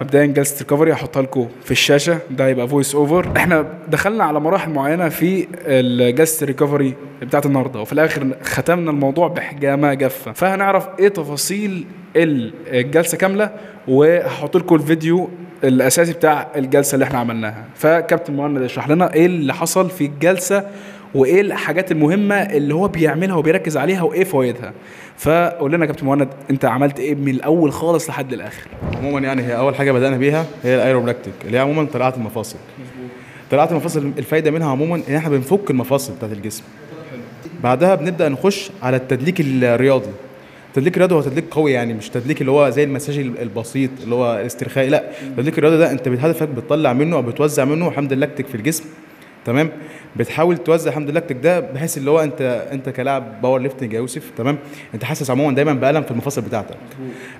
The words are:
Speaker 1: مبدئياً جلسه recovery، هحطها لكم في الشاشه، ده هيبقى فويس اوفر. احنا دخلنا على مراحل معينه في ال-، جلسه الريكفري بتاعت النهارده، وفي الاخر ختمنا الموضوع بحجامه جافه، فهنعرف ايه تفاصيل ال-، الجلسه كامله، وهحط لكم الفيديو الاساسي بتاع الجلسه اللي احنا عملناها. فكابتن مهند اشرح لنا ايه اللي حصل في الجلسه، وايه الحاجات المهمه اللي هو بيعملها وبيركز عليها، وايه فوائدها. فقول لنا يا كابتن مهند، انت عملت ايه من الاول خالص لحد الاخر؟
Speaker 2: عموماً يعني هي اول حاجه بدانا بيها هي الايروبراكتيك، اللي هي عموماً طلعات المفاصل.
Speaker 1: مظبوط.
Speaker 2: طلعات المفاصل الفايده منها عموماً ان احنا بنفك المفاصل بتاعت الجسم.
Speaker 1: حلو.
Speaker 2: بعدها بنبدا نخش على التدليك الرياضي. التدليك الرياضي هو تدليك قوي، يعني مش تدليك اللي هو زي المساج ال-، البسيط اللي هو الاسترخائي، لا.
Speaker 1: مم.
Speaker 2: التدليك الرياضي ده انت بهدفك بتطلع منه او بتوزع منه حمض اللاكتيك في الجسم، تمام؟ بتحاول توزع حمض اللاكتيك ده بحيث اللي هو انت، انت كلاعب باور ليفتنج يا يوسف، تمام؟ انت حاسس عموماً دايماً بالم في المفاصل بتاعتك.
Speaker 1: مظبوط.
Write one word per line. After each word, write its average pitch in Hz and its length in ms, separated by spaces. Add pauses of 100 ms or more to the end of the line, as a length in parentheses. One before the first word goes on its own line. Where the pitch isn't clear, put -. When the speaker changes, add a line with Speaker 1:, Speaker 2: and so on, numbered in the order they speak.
Speaker 1:
مبدئياً 143 260
جلسه 139 320
recovery، 151 340
هحطها 135 300
لكم 131 260 (160)
في - 60
الشاشه، 143 480 (120)
ده 135 160
هيبقى 127 220
فويس 143 260
اوفر. 147 420
احنا 156 300 (220)
دخلنا 190 360
على 151 160
مراحل 170 300
معينه 156 380
في 175 380 (200)
ال-، 123 480
جلسه 160 300
الريكفري 139 500 (280)
بتاعت 143 240
النهارده، 127 340
وفي 110 120
الاخر 151 500
ختمنا 165 480
الموضوع 147 380
بحجامه 143 680
جافه، 131 380
فهنعرف 190 560 (100)
ايه 190 100
تفاصيل 185 760 (300)
ال-، 147 360 (160)
الجلسه 143 500
كامله، 196 320 (380)
وهحط 147 680
لكم 175 180
الفيديو 160 560 (340)
الاساسي 131 480
بتاع 151 440
الجلسه 139 380
اللي 131 100
احنا 131 140
عملناها. 113 460 (100)
فكابتن 160 600
مهند 143 260
اشرح 127 260
لنا 170 260
ايه 165 120
اللي 160 280
حصل 180 360
في 151 140
الجلسه، 185 640 (480)
وايه 139 260
الحاجات 180 520
المهمه 185 420
اللي 147 400
هو 190 140
بيعملها 165 480
وبيركز 160 400
عليها، 175 260
وايه 165 220
فوائدها. 120 480 (440)
فقول 156 560
لنا 170 120
يا - 20
كابتن 143 200
مهند، 139 220 (220)
انت 139 140
عملت 135 360
ايه 147 140
من 139 140
الاول 143 440
خالص 160 360
لحد 131 240
الاخر؟ - 360 (280)
Speaker 2:
عموماً 139 240
يعني 135 220
هي 120 140
اول 131 180
حاجه 139 180
بدانا 131 240
بيها 147 300 (180)
هي 127 100
الايروبراكتيك، 120 600 (100)
اللي 113 120
هي 127 40
عموماً 151 320
طلعات 127 240
المفاصل. 110 400 (220)
Speaker 1:
مظبوط. 127 320 (400)
Speaker 2:
طلعات 151 200
المفاصل 151 480
الفايده 156 320
منها 160 200
عموماً 156 380
ان 139 60
احنا 160 160
بنفك 143 400
المفاصل 131 420
بتاعت 107 200
الجسم. 104 300 (480)
Speaker 1:
حلو. 127 100 (420)
Speaker 2:
بعدها 135 320
بنبدا 165 340
نخش 185 420 (120)
على 127 140
التدليك 131 440
الرياضي. 127 720 (580)
التدليك 143 260
الرياضي 180 200
هو 147 80
تدليك 143 280
قوي، 151 220
يعني 120 220
مش 104 140
تدليك 131 320
اللي 131 120
هو 143 180
زي 139 140
المساج 139 340
ال-، 123 240
البسيط 117 480 (140)
اللي 117 100
هو 120 260
الاسترخائي، 127 480
لا. 147 160 (180)
Speaker 1:
مم. 139 80
Speaker 2:
التدليك 131 280
الرياضي 156 200
ده 160 120
انت 135 180
بهدفك 151 400
بتطلع 143 440
منه 151 240
او 131 60
بتوزع 143 420
منه 156 260
حمض 135 220
اللاكتيك 135 340
في - 80
الجسم، 127 300 (600)
تمام؟ 147 260 (460)
بتحاول 156 420
توزع 160 320
حمض 147 180
اللاكتيك 151 280
ده 165 240
بحيث 151 380
اللي 139 120
هو 160 100
انت، 127 520
انت 135 160
كلاعب 123 540
باور 127 180
ليفتنج 131 320
يا 110 60
يوسف، 131 400
تمام؟ 139 200 (360)
انت 117 100
حاسس 139 260
عموماً 135 240
دايماً 147 180
بالم 139 300
في - 80
المفاصل 127 320
بتاعتك. 104 340
Speaker 1:
مظبوط. 131 380 (260)